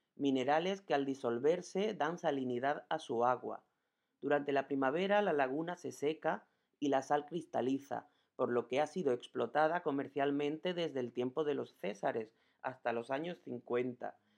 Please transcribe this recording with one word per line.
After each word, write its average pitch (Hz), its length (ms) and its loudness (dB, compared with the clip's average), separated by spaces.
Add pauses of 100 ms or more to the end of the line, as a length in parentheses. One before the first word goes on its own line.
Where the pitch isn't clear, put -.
(160)
minerales 143 680 2
que - 100 -4
al 143 140 2
disolverse 151 880 0
dan 160 240 -2
salinidad 135 720 0
a 160 80 -2
su 120 260 0
agua. 110 400 0 (560)
Durante 143 320 2
la 135 140 2
primavera 165 560 2
la 196 100 2
laguna 151 440 0
se 131 160 -8
seca 151 540 -2 (320)
y 147 100 0
la 135 120 4
sal 147 240 0
cristaliza, 131 840 -4 (260)
por 123 140 0
lo 120 180 2
que 131 140 0
ha 151 40 2
sido 147 280 0
explotada 151 680 0
comercialmente 143 920 -2
desde 156 260 -2
el 120 120 -4
tiempo 127 320 -2
de 147 100 0
los 123 260 -6
Césares 139 540 -4 (260)
hasta 127 320 -4
los 117 180 -4
años 165 340 -4
cincuenta, 120 760 -4 (200)